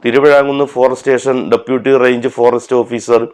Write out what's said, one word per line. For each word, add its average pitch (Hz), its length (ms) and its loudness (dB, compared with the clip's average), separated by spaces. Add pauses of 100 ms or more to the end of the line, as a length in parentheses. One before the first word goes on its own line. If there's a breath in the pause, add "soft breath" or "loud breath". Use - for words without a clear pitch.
തിരുവിഴാംകുന്ന് 139 680 2
ഫോറസ്റ്റ് 127 300 0
സ്റ്റേഷൻ 131 320 0 (160)
ഡെപ്യൂട്ടി 127 380 -2 (120)
റേഞ്ച് 123 340 0
ഫോറസ്റ്റ് 120 440 0
ഓഫീസർ 117 420 -2 (120)